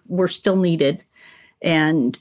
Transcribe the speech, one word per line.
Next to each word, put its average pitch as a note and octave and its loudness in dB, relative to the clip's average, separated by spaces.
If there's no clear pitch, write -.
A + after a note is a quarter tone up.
we're F3+ -2
still F#3+ -2
needed, E3 0
and D#3 0